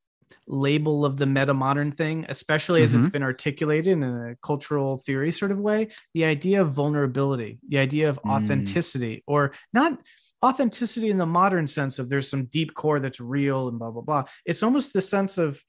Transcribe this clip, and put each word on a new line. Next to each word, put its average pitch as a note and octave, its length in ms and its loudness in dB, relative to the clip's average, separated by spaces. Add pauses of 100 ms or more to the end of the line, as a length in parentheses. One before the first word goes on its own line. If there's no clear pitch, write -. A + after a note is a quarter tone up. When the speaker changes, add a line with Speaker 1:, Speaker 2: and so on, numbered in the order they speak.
(480)
Speaker 1:
label D3 580 0
of C#3 120 0
the C#3 80 0
meta C3+ 280 4
modern C#3 380 0
thing, D#3+ 380 -4
especially D#3 540 2
as A#2 100 4
it's A#2 80 6
Speaker 2:
Mm-hmm. D#3+ 100 4
Speaker 1:
been C#3+ 120 -2
articulated D3+ 720 0
in D#3 100 2
a A#2+ 400 -6
cultural C#3+ 540 -2
theory C#3 340 -2
sort G3 200 -2
of G3 80 -2
way, G#3+ 300 0 (240)
the D#3+ 120 2
idea F3 360 2
of D#3 100 2
vulnerability, C#3 960 -2
the C#3+ 120 0
idea D3 300 2
of C3+ 140 -4
Speaker 2:
Mm. - 80 -4
Speaker 1:
authenticity, C3+ 960 -2
or C#3+ 260 0 (200)
not C#4+ 260 2 (440)
authenticity A#3+ 680 0
in G3 80 2
the F3+ 80 2
modern F3 420 2
sense C3+ 320 -4
of B2 100 -6
there's C#3 200 -2
some C3+ 160 -2
deep D#3 280 -4
core D3+ 260 0
that's D3+ 200 -6
real C3+ 500 0
and A#2 100 -6
blah, A#2 120 -8
blah, A#2 100 -10
blah. C#3+ 220 0 (220)
It's E3+ 180 -2
almost B3 300 0
the F#3+ 80 2
sense G3 360 -2
of, D3+ 320 -2